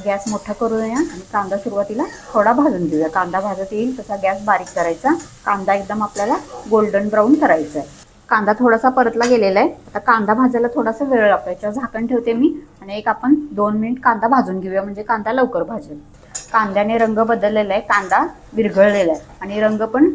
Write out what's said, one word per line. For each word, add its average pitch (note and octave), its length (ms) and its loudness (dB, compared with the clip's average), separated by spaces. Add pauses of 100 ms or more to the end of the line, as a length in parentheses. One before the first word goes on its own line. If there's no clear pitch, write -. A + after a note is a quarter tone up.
गॅस G3+ 240 -2
मोठा G#3 240 -6
करूया A3 360 -2
आणि C4 320 -4 (120)
कांदा G3 240 -2
सुरुवातीला G3+ 460 -4 (300)
थोडा G#3+ 200 4
भाजून A#3+ 340 2
घेऊया. D#3 220 0
कांदा F3+ 320 -2
भाजत G3 320 -6
येईल B3 260 -4
तसा - 180 -8
गॅस G3 280 -2
बारीक F#3 300 0
करायचा. E3+ 380 0 (320)
कांदा G3 300 0
एकदम G3+ 280 -4
आपल्याला G#3 340 -2 (340)
गोल्डन G#3 380 2
ब्राऊन G#3+ 260 4
करायचा E3 440 2
आहे. C3+ 100 -6 (400)
कांदा G#3 300 2
थोडासा A#3+ 300 2
परतला A#3+ 380 2
गेलेला G#3 340 4
आहे. D4+ 80 4 (180)
आता - 140 -8
कांदा A3 340 2
भाजायला A#3+ 400 2
थोडासा A3+ 300 -2
वेळ A#3+ 240 4
लागतो. F#3+ 220 2
याच्यावर G#3 240 -6
झाकण A#3 320 -6
ठेवते A#3 260 0
मी C4+ 200 2 (300)
आणि G3 140 -10
एक G#3+ 120 -6
आपण B3 260 0 (180)
दोन G#3 240 0
मिनिट A3+ 240 -4
कांदा A#3 280 2
भाजून F#3+ 320 0
घेऊया, F#3+ 220 -4
म्हणजे G3+ 200 -10
कांदा A3 300 -2
लवकर B3 300 0
भाजेल. E3 360 -10 (540)
कांद्याने G#3+ 460 0
रंग A3 200 2
बदललेला G#3+ 560 0
आहे, G#3 80 -2
कांदा G3+ 420 2 (280)
विरघळलेला G3+ 600 4
आहे - 280 -10
आणि G3 200 -6
रंग G#3+ 240 2
पण B3+ 300 4